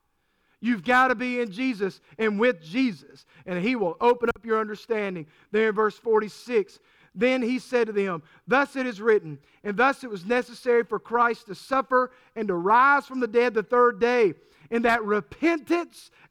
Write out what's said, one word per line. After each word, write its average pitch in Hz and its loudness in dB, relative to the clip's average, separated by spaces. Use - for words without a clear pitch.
You've 220 -4
got 254 4
to 254 0
be 247 -4
in 240 -6
Jesus 202 -6
and 214 -2
with 233 2
Jesus, 196 -4
and 180 -6
he 220 -2
will 180 -2
open 240 2
up - -6
your 220 -2
understanding. 208 -6
There 220 0
in 202 -6
verse 208 0
forty-six, 214 -2
"Then 254 0
he 240 -2
said 240 -2
to 220 -8
them, 196 -4
'Thus 269 0
it 254 -4
is 208 -8
written, 196 0
and 202 -6
thus 254 0
it 247 -14
was 185 -10
necessary 240 0
for 208 -6
Christ 233 0
to 185 -14
suffer 254 0
and 220 -6
to 196 -2
rise 247 4
from 262 -10
the 247 0
dead 233 2
the 214 0
third 240 2
day, 233 2
and 233 -2
that 233 2
repentance 285 -4